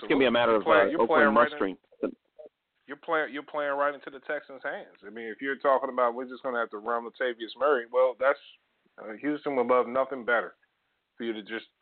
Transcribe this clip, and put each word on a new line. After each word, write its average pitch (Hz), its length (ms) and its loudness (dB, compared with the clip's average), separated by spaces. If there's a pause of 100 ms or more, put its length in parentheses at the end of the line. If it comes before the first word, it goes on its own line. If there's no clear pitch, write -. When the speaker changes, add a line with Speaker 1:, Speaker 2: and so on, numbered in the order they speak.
Speaker 1:
gonna 147 140 2
be 135 60 4
a - 20 6
Speaker 2:
absolutely. - 20 2
Speaker 1:
matter 117 220 4
Speaker 2:
You're 110 80 4
Speaker 1:
of, 92 60 -2
Speaker 2:
playing, - 220 6
Speaker 1:
uh, - 40 -2
Speaker 2:
you're 110 100 0
Speaker 1:
Oakland 117 80 2
Speaker 2:
playing 110 260 4
right 151 120 6
in, 147 40 -10
Speaker 1:
mustering. 98 260 -2 (1080)
Speaker 2:
you're - 120 -14
playing, 151 360 -2
you're 147 100 -8
playing 143 300 -4
right 143 200 0
into 139 180 -16
the 135 80 -16
Texans' 143 440 -10
hands. 147 420 -12
I 101 40 -18
mean, 113 180 -12
if 107 140 -12
you're 139 140 -4
talking 131 340 2
about, 123 240 2
"We're 127 160 -8
just 127 140 -14
gonna 120 160 -4
have 113 100 -4
to 107 80 -12
run 117 320 -4
Latavius 113 480 -6
Murray," 127 340 2
well, 127 280 2
that's, 127 200 2 (600)
uh, 107 140 -12
Houston 143 420 -6
would 123 100 2
love 123 220 4
nothing 131 360 -4
better 110 300 -2 (640)
for 117 60 -8
you 113 100 -2
to 107 80 -10
just 107 240 -10 (160)